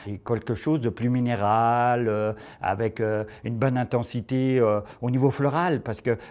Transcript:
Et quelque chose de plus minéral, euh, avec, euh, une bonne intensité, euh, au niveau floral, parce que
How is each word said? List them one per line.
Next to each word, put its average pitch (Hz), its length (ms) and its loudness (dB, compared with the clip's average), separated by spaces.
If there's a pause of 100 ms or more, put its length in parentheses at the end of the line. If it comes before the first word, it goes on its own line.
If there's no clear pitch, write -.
Et 101 100 -8
quelque 117 380 -4
chose 156 260 0
de 117 80 0
plus 120 200 -2
minéral, 120 1000 2
euh, 107 240 0 (300)
avec, 104 360 -2
euh, 107 260 0 (180)
une 117 120 -4
bonne 127 220 0
intensité, 127 800 0
euh, 107 240 4 (220)
au 120 80 0
niveau 131 180 4
floral, 143 520 0
parce 110 200 -8
que 117 160 0 (140)